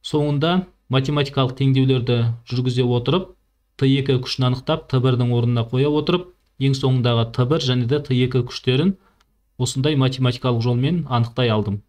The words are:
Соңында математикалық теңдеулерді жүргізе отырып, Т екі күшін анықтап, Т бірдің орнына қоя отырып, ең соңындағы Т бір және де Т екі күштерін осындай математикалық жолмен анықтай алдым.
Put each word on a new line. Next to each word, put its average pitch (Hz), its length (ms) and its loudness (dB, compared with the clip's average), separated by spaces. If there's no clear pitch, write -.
Соңында 151 640 0
математикалық 135 680 0
теңдеулерді 127 760 2
жүргізе 123 400 -2
отырып, 123 480 -2
Т 139 80 2
екі 135 320 2
күшін 127 320 -2
анықтап, 156 400 -4
Т 131 80 0
бірдің 123 360 2
орнына 117 320 0
қоя 135 240 0
отырып, 160 400 0
ең 135 160 2
соңындағы 120 580 0
Т 123 140 0
бір 156 160 0
және 127 240 0
де 143 120 0
Т 139 160 -4
екі 127 280 2
күштерін 135 540 0
осындай 135 360 -2
математикалық 127 680 0
жолмен 131 480 0
анықтай 120 400 0
алдым. 101 380 -2